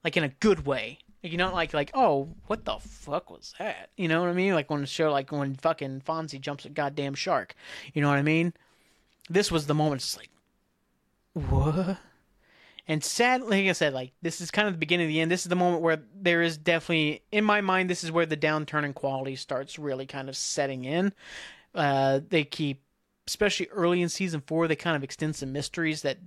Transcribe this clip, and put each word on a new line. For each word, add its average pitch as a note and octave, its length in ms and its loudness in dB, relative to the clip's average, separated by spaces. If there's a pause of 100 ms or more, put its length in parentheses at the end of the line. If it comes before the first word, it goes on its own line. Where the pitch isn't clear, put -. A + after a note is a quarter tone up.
Like, E3 140 2
in D#3+ 60 4
a C#3 60 0
good E3 360 2
way. C3 340 -4 (240)
Like, E3+ 80 -8
you E3+ 60 -4
know, F#3 160 0
like, E3 200 -2
like, D3 200 -2
"Oh, E3 360 4 (180)
what A3 180 -4
the A2+ 120 -2
fuck - 520 -8
was - 300 -18
that?" E3+ 360 -8
You F3+ 120 -2
know D#3+ 140 2
what F3 80 2
I F3 40 0
mean? F#3 200 2
Like, D3+ 160 0
when D3 120 -2
the C#3 60 -4
show, D#3 240 2
like, C#3 200 0
when C#3 240 -2
fucking C3+ 460 -2
Fonzie D#3+ 400 -6
jumps C#3+ 240 -8
a - 40 -14
goddamn C#3+ 440 -4
shark. - 420 -2 (380)
You D3+ 80 0
know D3 80 4
what C#3+ 80 4
I C#3 60 2
mean? E3 300 4 (760)
This G3 220 2
was D3+ 160 0
the D3+ 80 2
moment. D3+ 260 2
It's - 160 -6
like, - 140 -20 (1000)
"What?" D#3 640 2 (920)
And D#3 160 -2
sad, B3+ 400 2
like G3 240 2
I F#3 60 4
said, D3 200 2
like, C3 180 -6 (120)
this E3 180 -4
is E3 80 -8
kind G#3 180 2
of F#3+ 60 -2
the D#3+ 60 -6
beginning E3+ 260 2
of D#3 40 0
the D#3+ 120 2
end. D#3+ 100 2
This F3 120 0
is F3 60 -10
the F3+ 60 2
moment F3 280 2
where D#3+ 180 2 (120)
there F3 280 2
is E3 160 2
definitely, D#3+ 640 0 (100)
in G#3+ 140 2
my G#3 160 4
mind, F#3 280 2
this F3 140 -2
is E3 80 -6
where E3 140 4
the D#3 100 -2
downturn D3+ 480 0
in C#3+ 80 -4
quality C3+ 440 -4
starts C3+ 420 -6
really C3+ 300 -6
kind C3+ 200 -10
of C3 80 -12
setting C3+ 480 -2
in. F3 300 0 (600)
Uh, C3+ 540 4
they D#3+ 160 2
keep, C#3 380 -4 (460)
especially G3 400 0
early F3 340 2
in E3+ 80 0
season E3 360 -4
four, E3 220 0
they D#3 80 2
kind D#3+ 220 -2
of C3+ 60 -4
extend D#3 320 -4
some C3 180 -8
mysteries D3+ 480 -2
that C#3 240 -2